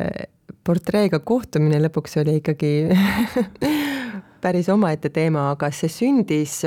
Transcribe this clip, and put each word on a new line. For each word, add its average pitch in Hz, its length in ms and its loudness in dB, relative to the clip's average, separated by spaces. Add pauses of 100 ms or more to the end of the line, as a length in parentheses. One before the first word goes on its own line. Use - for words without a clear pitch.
(680)
portreega 175 520 2
kohtumine 151 640 0
lõpuks 156 400 -2
oli 151 180 2
ikkagi 151 320 -2 (880)
<laughs> 277 840 -4
päris 180 280 0
omaette 156 420 0
teema, 156 400 0
aga 147 220 -2
see 165 160 -2
sündis, 202 760 0